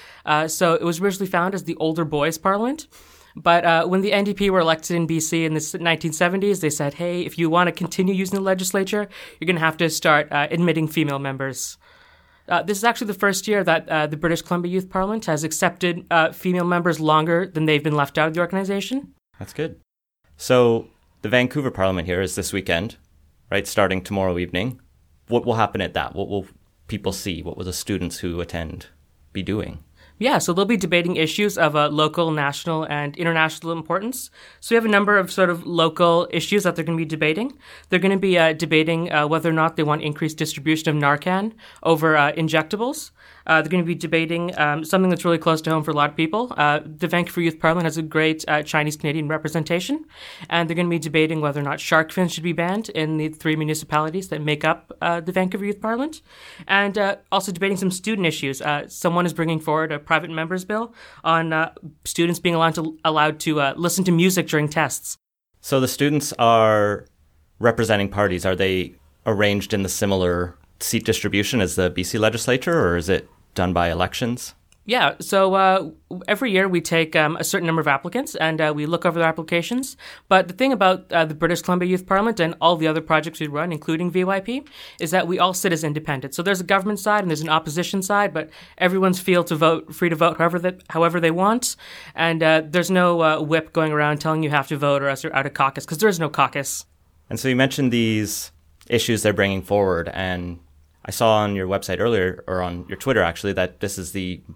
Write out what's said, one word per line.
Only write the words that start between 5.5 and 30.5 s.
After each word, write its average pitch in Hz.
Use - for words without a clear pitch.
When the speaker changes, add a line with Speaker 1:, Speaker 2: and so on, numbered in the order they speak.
Speaker 1:
the 156
s-, 151
nineteen 165
seventies, 190
they 151
said, 143
"Hey, 175
if -
you 165
want 175
to 170
continue 185
using 190
the 196
legislature, 190
you're 165
gonna 170
have 156
to 165
start, 151
uh, 147
admitting 165
female 147
members." 135
Uh, 175
this 196
is 196
actually 233
the 208
first 190
year 208
that, 165
uh, 156
the 151
British 165
Columbia 175
Youth 185
Parliament 202
has 151
accepted, 175
uh, 165
female 180
members 175
longer 160
than 156
they've 151
been 151
left 143
out 156
of 160
the 170
organization. 190
Speaker 2:
That's -
good. -
So 120
the 107
Vancouver 127
Parliament 95
here 90
is 90
this -
weekend, 95
right, 98
starting 95
tomorrow 92
evening. 90
What 117
will 117
happen 104
at 85
that? 78
What 98
will 98
people 101
see? 85
What 82
will -
the 90
students 90
who 87
attend 85
be 98
doing? -
Speaker 1:
Yeah, 247
so -